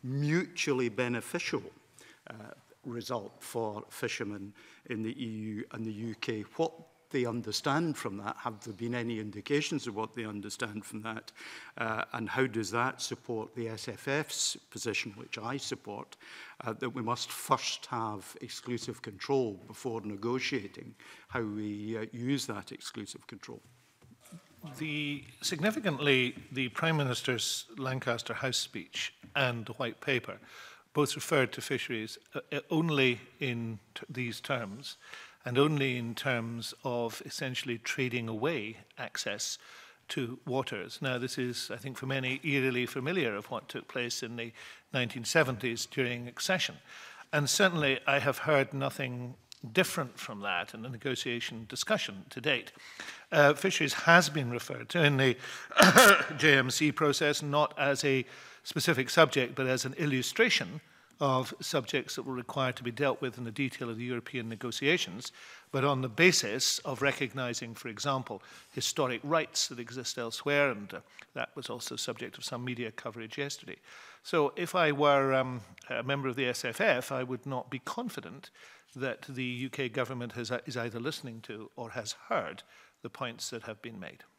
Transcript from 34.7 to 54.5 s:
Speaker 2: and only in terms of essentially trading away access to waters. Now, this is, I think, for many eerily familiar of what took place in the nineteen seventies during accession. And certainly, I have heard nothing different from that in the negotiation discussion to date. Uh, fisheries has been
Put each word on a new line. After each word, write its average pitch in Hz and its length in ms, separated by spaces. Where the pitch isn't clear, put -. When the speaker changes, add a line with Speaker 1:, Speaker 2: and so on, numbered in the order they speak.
Speaker 2:
and 123 120
only 139 400
in 117 160
terms 117 600
of 120 420
essentially 127 520
trading 123 500
away 110 480
access - 600
to 127 360
waters. 123 560
Now, 127 160
this 123 200
is, 123 360
I 120 40
think, 135 200
for 131 100
many 131 360
eerily 131 420
familiar 135 500
of 104 140
what - 200
took - 180
place 120 340
in 117 140
the 117 160
nineteen 123 300
seventies 120 600
during 120 420
accession. - 480
And 147 180
certainly, 156 560
I 139 140
have 131 200
heard 143 340
nothing 127 600
different 147 480
from 104 220
that 90 320
in 110 80
the 120 80
negotiation 120 800
discussion 113 600
to 127 100
date. 131 320
Uh, 147 220
fisheries - 400
has 165 360
been 139 220